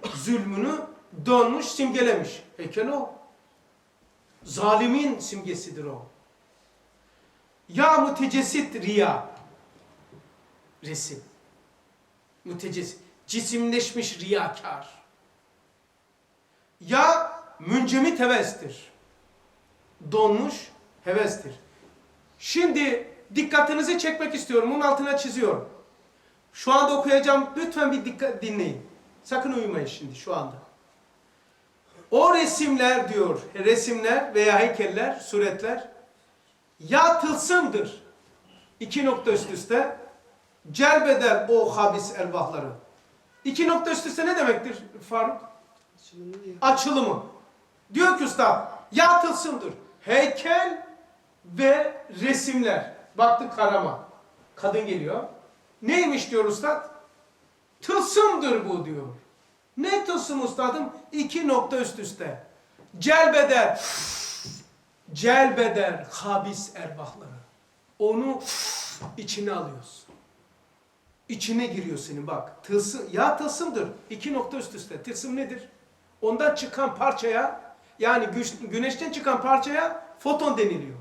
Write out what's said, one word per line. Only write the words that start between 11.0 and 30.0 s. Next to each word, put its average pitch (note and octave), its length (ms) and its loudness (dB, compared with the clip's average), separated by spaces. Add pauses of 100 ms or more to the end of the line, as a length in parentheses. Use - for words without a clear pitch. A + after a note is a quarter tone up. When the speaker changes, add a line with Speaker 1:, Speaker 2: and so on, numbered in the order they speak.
Speaker 1:
Mütecessit. F3 560 -10 (260)
Cisimleşmiş A#3 960 -2
riyakar. F#3 680 -4 (1900)
Ya C#4+ 600 2 (200)
müncemit B3+ 600 2
hevestir. A3+ 720 -2 (1200)
Donmuş A3 580 2 (340)
hevestir. F#3+ 480 -2 (840)
Şimdi C#4+ 680 0 (260)
dikkatinizi D4+ 640 2
çekmek D#4+ 360 -4
istiyorum. A#3 360 0
Bunun D4 100 -2
altına C#4 360 2
çiziyorum. A#3 520 -2 (840)
Şu - 200 -2
anda C#4+ 260 4
okuyacağım. C#4 480 4 (100)
Lütfen D4+ 360 -2
bir - 120 -2
dikkat B3+ 380 -6
dinleyin. F3+ 440 -4 (380)
Sakın C4 280 -4
uyumayın G3+ 340 -4
şimdi C#3 280 -14